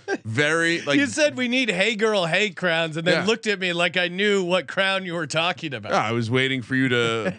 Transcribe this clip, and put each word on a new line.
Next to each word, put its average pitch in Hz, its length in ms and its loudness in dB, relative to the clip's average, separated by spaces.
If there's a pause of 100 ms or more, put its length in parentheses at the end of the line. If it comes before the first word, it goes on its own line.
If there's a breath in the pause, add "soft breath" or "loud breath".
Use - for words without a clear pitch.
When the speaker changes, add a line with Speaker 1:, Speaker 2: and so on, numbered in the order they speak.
(100)
Speaker 1:
<laughs> - 140 -4
Speaker 2:
very, 160 580 2
like, 143 180 2
Speaker 1:
You 285 60 2
said 294 300 0
we 247 120 -2
need 247 200 0
"Hey 202 280 0
girl, 208 300 2
hey" 190 240 2
crowns, 165 460 0
and 165 80 -4
then 165 180 2
Speaker 2:
Yeah. 180 40 -2
Speaker 1:
looked 220 220 -2
at 202 100 -2
me 180 140 -2
like 170 240 0
I 180 100 2
knew 196 380 0
what 175 240 0
crown 190 360 0
you 170 100 -6
were 170 120 -4
talking 160 480 -2
about. 107 160 -10
Speaker 2:
Yeah, 95 140 2
I 110 80 0
was 117 180 -2
waiting 131 320 0
for 131 140 -4
you 131 140 2
to 117 480 0